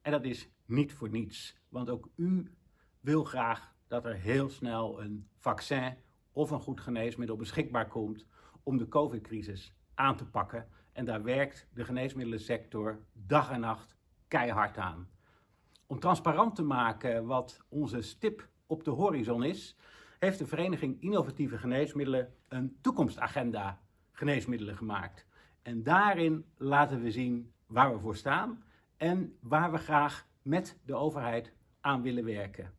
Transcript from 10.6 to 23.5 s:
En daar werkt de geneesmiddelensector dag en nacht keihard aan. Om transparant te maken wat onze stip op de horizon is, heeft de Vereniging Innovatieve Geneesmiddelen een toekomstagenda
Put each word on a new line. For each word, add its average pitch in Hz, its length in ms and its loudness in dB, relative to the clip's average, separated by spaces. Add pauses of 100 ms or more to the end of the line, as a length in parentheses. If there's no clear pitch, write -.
En 123 140 -6
daar 110 180 -2
werkt 135 500 -2
de 117 120 -6
geneesmiddelensector 117 1120 -4 (140)
dag 135 380 2
en 123 80 -4
nacht 113 380 -6 (300)
keihard 110 500 0
aan. 90 320 -6 (760)
Om - 140 -6
transparant 170 560 4
te 170 80 0
maken 120 600 2
wat 127 440 -2
onze 123 320 -2
stip - 480 -4 (160)
op 156 180 -4
de 151 80 -2
horizon 127 520 2
is, - 320 -4 (440)
heeft 190 200 2
de 151 80 -2
Vereniging 170 540 -2
Innovatieve 147 560 0
Geneesmiddelen 131 760 0 (140)
een 127 340 -4
toekomstagenda 117 1000 0 (300)